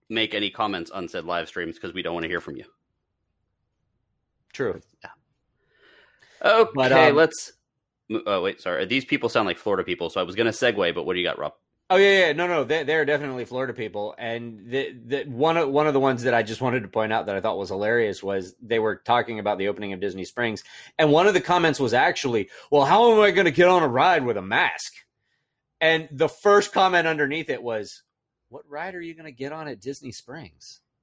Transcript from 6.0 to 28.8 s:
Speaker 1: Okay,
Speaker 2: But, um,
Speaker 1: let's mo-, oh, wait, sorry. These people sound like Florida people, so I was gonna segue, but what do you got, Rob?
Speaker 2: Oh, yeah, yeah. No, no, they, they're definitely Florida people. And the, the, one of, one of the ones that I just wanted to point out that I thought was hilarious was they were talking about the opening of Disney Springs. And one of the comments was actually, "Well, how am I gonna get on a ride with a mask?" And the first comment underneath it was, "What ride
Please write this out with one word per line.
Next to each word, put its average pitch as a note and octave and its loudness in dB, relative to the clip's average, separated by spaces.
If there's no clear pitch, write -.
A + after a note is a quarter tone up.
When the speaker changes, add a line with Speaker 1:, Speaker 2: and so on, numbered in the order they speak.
Speaker 1:
Okay, A3 6
Speaker 2:
But, C3 2
um, C#3 6
Speaker 1:
let's - 2
mo-, A2 -4
oh, G2 0
wait, G2 -4
sorry. F2+ -4
These B2+ -2
people C3+ -2
sound A2 0
like F2 -4
Florida F#2+ -2
people, E2+ -6
so F#2+ -2
I F2+ 0
was F2+ -8
gonna A2+ 2
segue, G2+ 0
but E2 -6
what F2+ -2
do F2+ -2
you F2 -2
got, D#2 -4
Rob? D2 -8
Speaker 2:
Oh, F#3 4
yeah, G3 4
yeah. D3+ 0
No, E3 -2
no, D#3+ 0
they, D3+ -2
they're D3+ 0
definitely C#3 -4
Florida B2+ -6
people. G#2+ -8
And A#2 -10
the, A#2+ -4
the, C#3 -4
one D3+ 0
of, D#3+ 0
one D3 2
of D3 2
the C3+ 2
ones B2+ 2
that B2 2
I A#2 4
just G#2+ -8
wanted B2 -2
to G2 -12
point A2 -2
out G#2 -2
that G2 -2
I F#2+ -2
thought F#2+ -2
was F#2+ -6
hilarious G#2 0
was F#2+ -4
they A2+ -2
were G#2+ 0
talking A#2 -2
about G2+ -2
the F#2+ -2
opening G2+ -6
of F#2 -10
Disney F#2+ -6
Springs. A2+ -4
And D#3 4
one E3+ 6
of G3+ 4
the F3+ 2
comments E3+ 2
was A#2 0
actually, B2+ 0
"Well, C#3+ 4
how G#3+ 6
am G#3+ 6
I G#3 6
gonna F3 2
get F3 6
on F3+ 6
a D3+ 2
ride C#3+ 4
with A2+ 0
a F#2+ -4
mask?" G#2 -2
And D#3+ 2
the D3 0
first G3+ 2
comment F3+ 2
underneath D3+ -2
it B2 -6
was, A2 -6
"What D3+ -20
ride E3+ -10